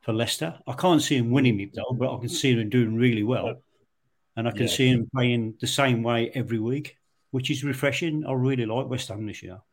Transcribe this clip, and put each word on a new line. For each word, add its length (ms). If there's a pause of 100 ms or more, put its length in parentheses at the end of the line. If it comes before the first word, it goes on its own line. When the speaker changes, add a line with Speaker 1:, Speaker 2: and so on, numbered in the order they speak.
Speaker 1:
for 100
Leicester. 540
I 80
can't 260
see 160
them 140
winning 300
it, 140
though, 200
but 200
I 60
can 80
see 260
them 140
doing 260
really 300
well. 220
Speaker 2:
Yeah. 80 (800)
Speaker 1:
And 120
I 20
can 120
Speaker 2:
Yeah. 120
Speaker 1:
see 180
them 220
playing 460
the 60
same 360
way 320
every 240
week, 400 (320)
which 200
is 140
refreshing. 600
I 60
really 340
like 200
West 220
Ham 160
this 180
year. 200 (100)